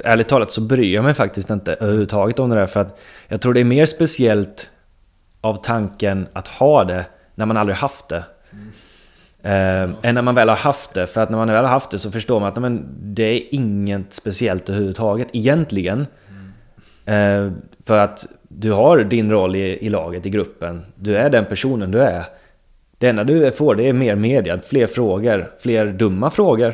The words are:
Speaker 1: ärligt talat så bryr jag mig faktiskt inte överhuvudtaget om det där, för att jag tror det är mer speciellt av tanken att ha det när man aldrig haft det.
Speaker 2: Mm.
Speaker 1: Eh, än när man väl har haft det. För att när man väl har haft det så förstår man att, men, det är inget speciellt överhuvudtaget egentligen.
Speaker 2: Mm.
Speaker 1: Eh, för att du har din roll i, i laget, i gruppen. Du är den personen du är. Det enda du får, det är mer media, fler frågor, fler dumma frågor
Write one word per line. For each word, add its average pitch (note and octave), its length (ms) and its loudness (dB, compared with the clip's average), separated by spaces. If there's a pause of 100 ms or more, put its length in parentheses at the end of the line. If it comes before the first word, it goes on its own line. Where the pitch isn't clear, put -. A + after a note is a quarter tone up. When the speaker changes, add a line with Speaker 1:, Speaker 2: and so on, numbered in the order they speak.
Speaker 1:
ärligt A2+ 240 2
talat A#2+ 240 2
så A2 100 -6
bryr A2 340 2
jag G#2+ 80 2
mig C#3+ 100 2
faktiskt G2+ 360 -2
inte G2 240 -4
överhuvudtaget G#2+ 640 0
om B2+ 100 0
det A#2 60 2
där, G2+ 100 2
för G2 140 -2
att G2 200 -4 (280)
jag G#2 140 -6
tror B2 120 2
det B2 60 4
är B2 60 4
mer C3 200 4
speciellt A#2 840 0 (720)
av G#2+ 220 -4
tanken G2+ 680 -2
att - 140 -10
ha C#3 360 4
det F2+ 220 -4 (300)
när A2 100 -4
man A2 120 0
aldrig G2+ 200 0
haft - 320 -6
det. E2+ 140 -6 (280)
Speaker 2:
Mm. G#2 200 -20 (680)
Speaker 1:
Eh, F#2+ 600 0
än A#2+ 140 0
när B2 60 2
man B2 140 0
väl A2+ 140 6
har A2 60 4
haft - 380 -2
det. F2+ 140 -2
För - 140 -2
att A2 80 0
när A2 80 -2
man A2+ 100 0
väl A2+ 160 2
har B2+ 80 2
haft C3 200 0
det G2+ 80 -6
så G2+ 120 -8
förstår A2 280 -2
man G2+ 100 0
att, G#2 120 -6
men, A#2 240 -4 (140)
det G#2 240 -4
är A2+ 180 0 (100)
inget G2+ 640 -4
speciellt F#2+ 560 -4
överhuvudtaget G#2 640 -2
egentligen. A#2+ 760 0 (960)
Speaker 2:
Mm. G2+ 400 2
Speaker 1:
Eh, G2 60 -4 (320)
för A2 160 2
att G2+ 260 0 (220)
du G#2+ 240 -4
har B2+ 260 6
din G#2+ 340 0
roll F#2+ 240 2
i, F#2+ 300 -4
i A2 40 -4
laget, F2 360 -6
i G2 40 -4
gruppen. E2+ 520 -6 (140)
Du G2+ 220 -2
är A#2 120 2
den A2+ 160 4
personen G#2+ 460 -4
du A2 100 2
är. F2 240 0 (720)
Det B2 100 0
enda A2 160 0
du C#3+ 280 4
får, D3 240 2
det A2 140 0
är C3 40 2
mer B2 220 0
media, G#2 440 0
fler B2 280 0
frågor, G#2 720 -2
fler A2+ 260 0
dumma G2+ 440 -2
frågor B2 440 2